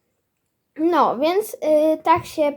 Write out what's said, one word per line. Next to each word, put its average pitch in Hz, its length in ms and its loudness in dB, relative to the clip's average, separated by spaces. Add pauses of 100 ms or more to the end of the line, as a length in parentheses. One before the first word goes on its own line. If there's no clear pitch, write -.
(800)
No, 285 380 0
więc, 359 360 -2
y, - 40 -18 (440)
tak 330 240 0
się 294 300 -2